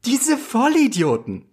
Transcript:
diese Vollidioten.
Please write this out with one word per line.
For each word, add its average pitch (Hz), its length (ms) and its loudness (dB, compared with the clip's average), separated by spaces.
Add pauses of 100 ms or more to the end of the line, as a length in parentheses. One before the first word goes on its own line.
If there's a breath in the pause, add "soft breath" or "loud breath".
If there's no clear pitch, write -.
diese 277 320 0
Vollidioten. 220 1160 0